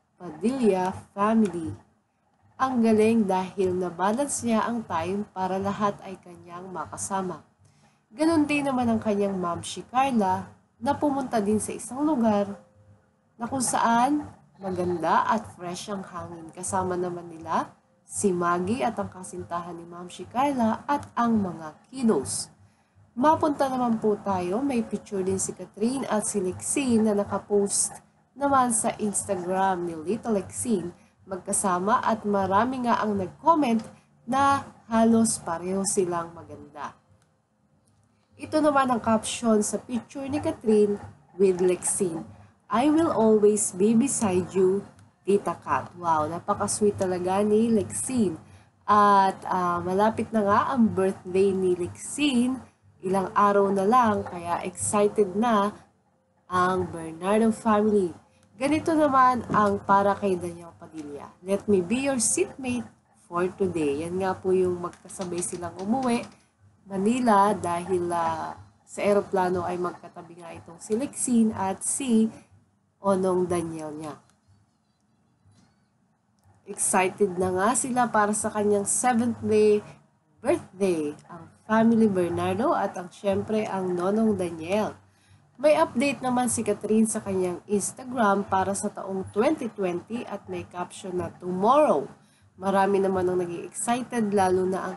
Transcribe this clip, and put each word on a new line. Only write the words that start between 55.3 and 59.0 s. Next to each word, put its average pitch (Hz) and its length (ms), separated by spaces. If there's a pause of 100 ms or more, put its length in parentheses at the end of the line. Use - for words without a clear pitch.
na 208 400 (720)
ang 180 400
Bernardo 165 640
family. 208 640 (480)
Ganito 302 320
naman 262 480 (160)